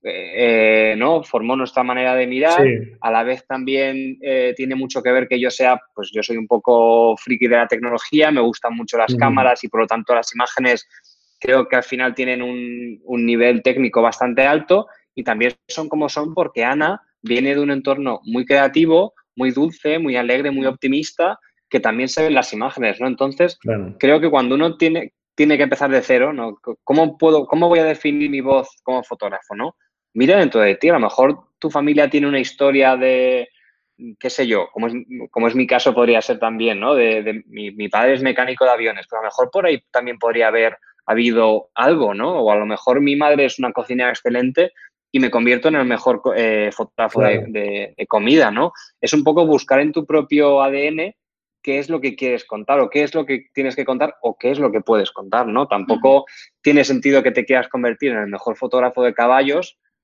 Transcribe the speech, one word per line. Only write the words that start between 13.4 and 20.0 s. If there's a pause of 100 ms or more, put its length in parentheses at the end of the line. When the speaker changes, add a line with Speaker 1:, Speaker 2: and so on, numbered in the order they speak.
Speaker 1:
técnico
bastante
alto (280)
y
también (140)
son
como
son
porque
Ana (220)
viene
de
un
entorno
muy
creativo, (220)
muy
dulce,
muy